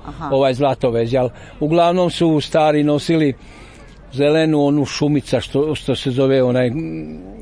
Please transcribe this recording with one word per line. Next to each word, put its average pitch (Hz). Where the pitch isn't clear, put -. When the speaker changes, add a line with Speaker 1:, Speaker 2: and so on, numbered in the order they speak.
Speaker 1:
Aha. 147
Speaker 2:
ovaj 135
zlatovez, 120
jel? 127
Uglavnom 170
su 160
stari 151
nosili 147
zelenu 151
onu 143
šumica 143
što, 143
što -
se 139
zove 135
onaj, 123
mm, 156